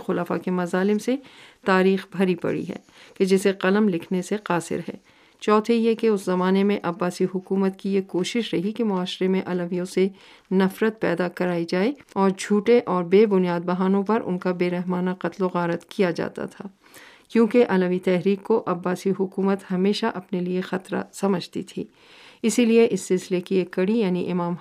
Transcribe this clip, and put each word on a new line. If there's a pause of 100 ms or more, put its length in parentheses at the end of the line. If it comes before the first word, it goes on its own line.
خلفاء
کے
مظالم
سے (500)
تاریخ (100)
بھری
پڑی
ہے (380)
کہ
جسے
قلم
لکھنے
سے
قاصر (100)
ہے۔ (460)
چوتھے
یہ
کہ
اس
زمانے
میں
عباسی (100)
حکومت
کی
یہ
کوشش
رہی
کہ
معاشرے
میں
علویوں
سے (440)
نفرت
پیدا
کرائی
جائے (220)
اور
جھوٹے
اور
بے
بنیاد
بہانوں
پر
ان
کا
بے
رحمانہ
قتل
و
غارت
کیا
جاتا
تھا، (640)
کیونکہ
علوی
تحریک
کو
عباسی
حکومت (120)
ہمیشہ
اپنے
لیے
خطرہ (120)
سمجھتی
تھی۔ (580)
اسی
لیے
اس
سلسلے
کی
ایک
کڑی،
یعنی
امام